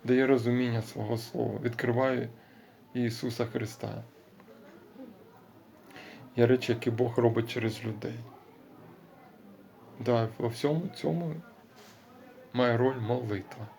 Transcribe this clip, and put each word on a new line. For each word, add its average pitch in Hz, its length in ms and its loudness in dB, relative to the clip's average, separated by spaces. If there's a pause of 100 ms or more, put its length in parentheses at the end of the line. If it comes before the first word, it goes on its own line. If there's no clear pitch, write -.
дає 127 220 4
розуміння 120 560 4
свого 113 360 -4
слова, 113 440 -4
відкриває 120 680 0 (640)
Ісуса 117 520 -2
Христа. 113 580 -8 (2250)
Є 120 100 8
речі, 123 260 4
які 117 180 0
Бог 120 280 0
робить 117 320 4
через 110 340 -4
людей. 110 300 -6 (1900)
Да, 113 280 2 (100)
во 120 100 -2
всьому 160 400 -2
цьому 165 460 -4 (1200)
має 120 240 4
роль 127 240 2
молитва. 110 680 -4 (120)